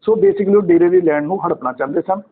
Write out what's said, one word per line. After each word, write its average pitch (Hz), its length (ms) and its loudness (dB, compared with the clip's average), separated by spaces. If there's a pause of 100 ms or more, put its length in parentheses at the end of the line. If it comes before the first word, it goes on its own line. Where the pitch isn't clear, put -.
ਸੋ 214 120 0
basically 202 440 2
ਉਹ 208 40 4
ਡੇਰੇ 175 280 2
ਦੀ 180 120 4
ਲੈਂਡ 147 240 0
ਨੂੰ 190 220 -6
ਹੜਪਣਾ 127 240 -6
ਚਾਹੁੰਦੇ 139 300 -6
ਸਨ। 190 200 -4 (100)